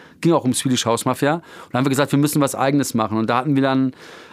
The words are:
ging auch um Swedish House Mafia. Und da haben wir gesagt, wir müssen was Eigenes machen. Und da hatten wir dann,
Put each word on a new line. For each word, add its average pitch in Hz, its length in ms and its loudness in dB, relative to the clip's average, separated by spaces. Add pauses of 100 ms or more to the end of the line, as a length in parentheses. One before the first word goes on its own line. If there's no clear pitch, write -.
(220)
ging 165 100 4
auch 143 120 2
um 127 100 0
Swedish 127 320 -2
House 113 180 0
Mafia. 139 300 0
Und 175 80 -6 (300)
da 123 60 -2
haben 131 60 2
wir 139 60 2
gesagt, 135 220 0
wir 139 60 4
müssen 147 220 2
was 135 140 0
Eigenes 139 400 0
machen. 110 240 0
Und 110 100 -2
da 120 80 2
hatten 135 200 0
wir 135 60 2
dann, 131 300 0 (400)